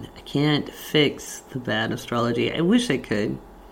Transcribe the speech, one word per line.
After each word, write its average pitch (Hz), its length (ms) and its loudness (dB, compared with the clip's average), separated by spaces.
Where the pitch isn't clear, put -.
I - 40 -16
can't 147 480 2
fix - 720 0
the 131 80 -6
bad 113 320 -2
astrology. 117 600 0
I - 100 -2
wish 226 280 4
I 135 80 2
could. 120 400 -2